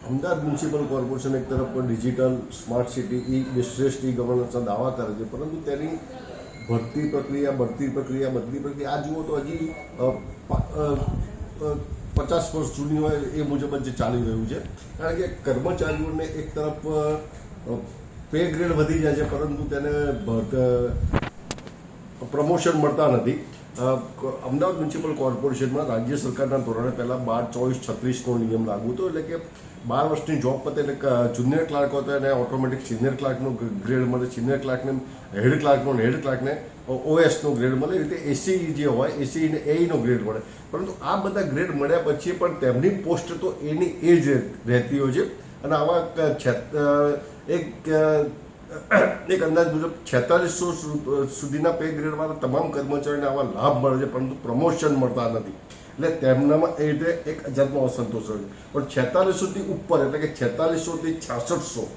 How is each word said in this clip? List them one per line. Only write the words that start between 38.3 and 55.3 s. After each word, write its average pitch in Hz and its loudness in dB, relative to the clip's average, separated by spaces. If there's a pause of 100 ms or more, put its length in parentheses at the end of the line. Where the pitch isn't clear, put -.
જે 147 -2
હોય, 135 2
એસી 151 0
ને 151 0
એઈનો 156 2
ગ્રેડ 117 2
મળે. 110 -4 (300)
પરંતુ 185 -4 (120)
આ 175 0
બધા 202 0
ગ્રેડ 151 0
મળ્યા 143 4
પછી 156 0
પણ 170 0
તેમની 131 4
પોસ્ટ 170 0
તો 185 0 (100)
એની 156 0
એ 165 6
જ 139 2 (400)
રહેતી 123 4
હોય 135 2
છે. - -2 (160)
અને 156 0
આવા 165 4
ક-, 165 0
છેત-, - 0
અ, 147 4 (360)
એક, 160 -2
અ, 156 6 (1080)
એક 185 4
અંદાજ 156 4
મુજબ 160 0
છેતાલીસો 170 2
સુ-, 147 -2 (140)
સુધીના 151 2
પે 156 -2
ગ્રેડવાળા 151 -2
તમામ 151 0
કર્મચારીઓને 143 -2
આવા 135 2
લાભ 123 2
મળે 131 4
છે, - -4
પરંતુ 127 -4
પ્રમોશન 151 2
મળતા 123 2
નથી. 110 -2